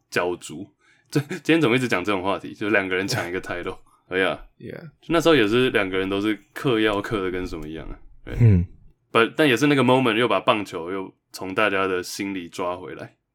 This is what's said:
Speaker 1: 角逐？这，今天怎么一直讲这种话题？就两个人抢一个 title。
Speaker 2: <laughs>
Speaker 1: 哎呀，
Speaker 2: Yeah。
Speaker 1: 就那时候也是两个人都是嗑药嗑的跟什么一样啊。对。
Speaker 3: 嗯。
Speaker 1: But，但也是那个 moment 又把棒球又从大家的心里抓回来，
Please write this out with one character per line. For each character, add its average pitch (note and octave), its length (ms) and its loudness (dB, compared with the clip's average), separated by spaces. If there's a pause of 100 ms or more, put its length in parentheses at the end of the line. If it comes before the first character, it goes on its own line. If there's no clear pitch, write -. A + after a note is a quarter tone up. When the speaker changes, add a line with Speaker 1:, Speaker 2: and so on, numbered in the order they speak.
(100)
Speaker 1:
角 F2+ 260 -2
逐？ E2 280 -14 (460)
这， - 80 0
今 D#3 240 -6
天 E3 180 2
怎 C#3+ 80 2
么 A2+ 60 2
一 C3 60 2
直 B2 80 -4
讲 F#2 160 -2
这 G#2 80 0
种 F#2 100 -2
话 F#2 160 -2
题？ F#2 160 -12
就 G#2+ 140 -6
两 G2+ 180 2
个 F#2 80 -4
人 F#2+ 140 -2
抢 F2 200 -4
一 F2 40 -8
个 F#2 80 -4
title。 F2+ 380 -10
Speaker 2:
<laughs> - 100 -20 (200)
Speaker 1:
哎 F2+ 100 -2
呀， F2 220 0 (180)
Speaker 2:
Yeah。 A#2 220 -14 (220)
Speaker 1:
就 - 60 -20
那 E3 120 2
时 D#3 80 4
候 E3 60 8
也 A#2 120 6
是 B2 220 2
两 A2 180 0
个 F#2+ 120 -2
人 F#2+ 100 -2
都 G2 100 -2
是 G#2 200 -2 (160)
嗑 A#2 260 0
药 G#2+ 220 2
嗑 G2+ 220 -4
的 F#2 60 -4
跟 F2+ 160 -6
什 F2 120 -8
么 D#2 100 -10
一 D#2+ 60 -10
样 D#2 120 -12
啊。 - 120 -12 (260)
对。 A#1+ 160 -10
Speaker 3:
嗯。 G2 240 8 (480)
Speaker 1:
But， A2+ 240 4
但 D#3 100 4
也 C3 80 6
是 B2 120 2
那 D3 80 6
个 C3+ 100 4
moment B2 320 4
又 A#2+ 100 2
把 G2+ 140 2
棒 G#2+ 240 0
球 F2 260 -8
又 G2 240 -8 (160)
从 F#2+ 240 -10
大 G#2+ 140 2
家 F#2+ 180 0
的 F2+ 160 -2
心 G2 300 -8
里 F2 160 -8
抓 F2+ 260 -6
回 F2+ 200 -12
来， - 220 -14 (180)